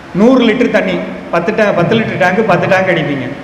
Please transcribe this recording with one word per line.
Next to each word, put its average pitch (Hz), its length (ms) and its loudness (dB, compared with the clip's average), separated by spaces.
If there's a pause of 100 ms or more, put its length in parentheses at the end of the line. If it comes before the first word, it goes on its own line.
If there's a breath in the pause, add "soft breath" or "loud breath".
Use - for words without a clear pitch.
(140)
நூறு 233 340 4
லிட்டர் 220 220 0
தண்ணி, 185 280 0 (320)
பத்து 180 220 -2
டே-, 208 240 0
பத்து 202 220 2
லிட்டர் 190 220 -2
டேங்கு, 185 200 2
பத்து 180 260 2
டேங்க் 185 300 2
அடிப்பீங்க. 143 320 -4 (160)